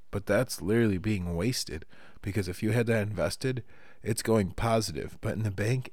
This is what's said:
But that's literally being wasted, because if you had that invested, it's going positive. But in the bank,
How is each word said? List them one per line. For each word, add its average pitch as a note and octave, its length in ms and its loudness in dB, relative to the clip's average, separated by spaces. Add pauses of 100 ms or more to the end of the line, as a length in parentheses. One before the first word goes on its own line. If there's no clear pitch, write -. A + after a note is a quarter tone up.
(100)
But G2+ 160 -4
that's A2 360 2
literally G#2 360 4
being F2+ 360 0
wasted, - 500 -2 (380)
because F#2+ 260 -2
if F2+ 140 -6
you A2 100 2
had A#2 140 4
that A2 220 2
invested, G#2+ 560 0 (380)
it's G#2+ 200 0
going G#2+ 300 4
positive. G#2+ 680 0
But A2 140 -2
in F#2+ 80 -2
the G#2+ 80 0
bank, A#2+ 420 0